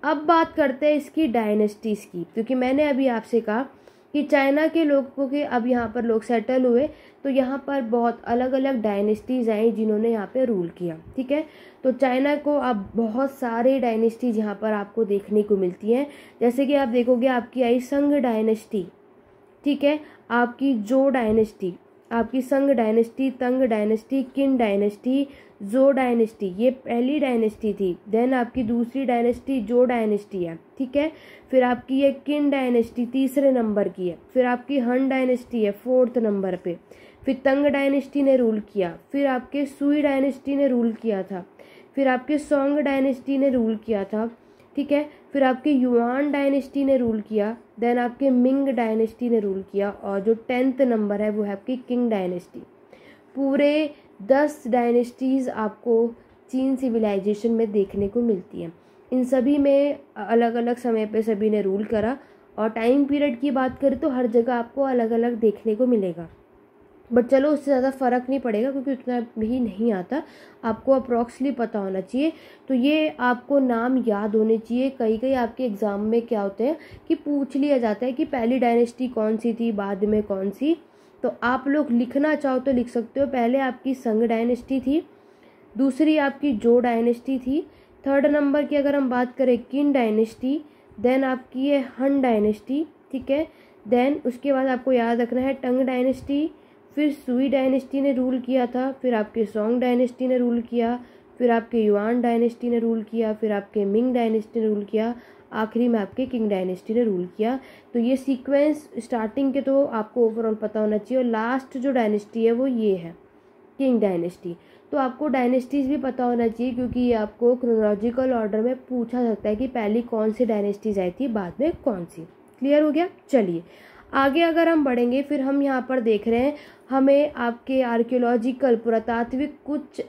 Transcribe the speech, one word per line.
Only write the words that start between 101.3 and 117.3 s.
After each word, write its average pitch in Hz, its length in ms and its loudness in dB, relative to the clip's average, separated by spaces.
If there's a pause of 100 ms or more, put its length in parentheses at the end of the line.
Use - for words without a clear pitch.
फिर 247 120 2
आपके 226 300 0
युआन 214 400 2
डायनेस्टी 233 500 0
ने 240 80 2
रूल 226 240 0
किया, 220 300 -2
फिर 214 200 -2
आपके 202 320 -2
मिंग 233 300 0
डायनेस्टी 226 460 0
ने 220 60 0
रूल 208 180 0
किया, 220 300 -2 (380)
आखिरी 220 360 0
में 226 100 2
आपके 208 280 -4
किंग 226 240 -2
डायनेस्टी 185 440 -4
ने 240 100 2
रूल 180 320 -2
किया। 240 240 -2 (340)
तो 247 40 0
ये 247 180 2
sequence 277 800 0
starting 240 540 -4
के 277 80 0
तो 269 240 2
आपको 226 460 0
overall 220 260 -2
पता 214 240 -4
होना 214 180 0
चाहिए। 247 260 -2
और 240 60 0
last 240 480 -4
जो 269 140 -2
डायनेस्टी 220 520 -2
है, 233 80 4
वो 254 140 0
ये 220 300 0
है 170 200 -12 (640)
king 254 220 2
डायनेस्टी। 175 560 -2 (360)
तो 294 60 0
आपको 269 300 -2
dynasties 254 600 0
भी 294 80 0
पता 254 280 -4
होना 233 240 0
चाहिए, 240 240 -4
क्योंकि 247 280 -4
ये 247 120 2
आपको 226 420 2